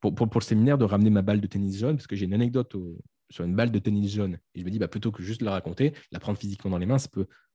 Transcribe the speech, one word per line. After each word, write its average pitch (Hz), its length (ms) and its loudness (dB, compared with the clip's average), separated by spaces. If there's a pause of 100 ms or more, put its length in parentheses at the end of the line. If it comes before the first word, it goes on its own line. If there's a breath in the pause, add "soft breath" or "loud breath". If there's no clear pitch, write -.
pour, 107 120 2
pour, 110 160 2
pour 113 120 0
le - 40 0
séminaire, 120 320 4
de 127 80 4
ramener 104 260 4
ma 101 120 4
balle 104 180 2
de 98 60 -2
tennis 98 320 -4
jaune, 127 160 0
parce - 140 -6
que 101 80 -6
j'ai 95 80 -4
une 92 100 -2
anecdote 120 400 0
au, 87 240 -10 (320)
sur - 140 -8
une 90 100 -2
balle 117 160 2
de 107 80 0
tennis 104 340 0
jaune. 95 280 -4 (160)
Et 92 40 -8
je 90 40 -8
me 90 60 -6
dis, « 107 100 -4
Bah, 87 80 0
plutôt 107 240 -4
que 92 100 -12
juste 110 180 -8
la 104 120 -2
raconter, 98 420 0 (160 loud breath)
la 85 80 -8
prendre 104 180 -4
physiquement 98 360 -6
dans 87 60 -2
les 90 80 -2
mains, 131 120 2
ça 135 80 -2
peut - 220 -6 (260 soft breath)